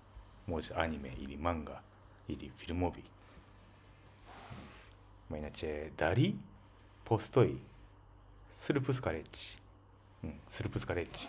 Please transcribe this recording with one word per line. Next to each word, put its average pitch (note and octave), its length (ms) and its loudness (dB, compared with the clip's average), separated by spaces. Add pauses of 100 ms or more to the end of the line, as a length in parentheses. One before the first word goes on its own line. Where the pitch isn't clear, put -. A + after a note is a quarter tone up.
(460)
možda, D#2+ 320 -2
anime D2 400 0
ili C#2 180 -8
manga D#2 440 0 (480)
ili - 280 -6
filmovi. E2+ 460 0 (2250)
Ma, D#2 80 -6
inače, D2+ 640 -4
da D#2+ 120 6
li C#3+ 240 6 (680)
postoji G#2+ 540 6 (960)
srpska C3 600 2
reč? - 460 -4 (640)
Mm, D#2+ 60 -4 (200)
srpska - 460 -2
reč - 340 -2